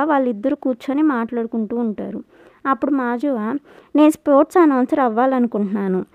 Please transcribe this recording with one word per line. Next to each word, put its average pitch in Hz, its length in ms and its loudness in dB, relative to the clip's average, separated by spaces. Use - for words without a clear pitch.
వాళ్ళిద్దరూ 269 520 0
కూర్చొని 269 460 -2
మాట్లాడుకుంటూ 233 720 -2
ఉంటారు. 214 440 -6
అప్పుడు 269 260 -2
మాజువా, 240 540 -2
"నేను 302 160 6
స్పోర్ట్స్ 302 480 2
అనౌన్సర్ 285 420 2
అవ్వాలనుకుంటున్నాను. 214 1000 0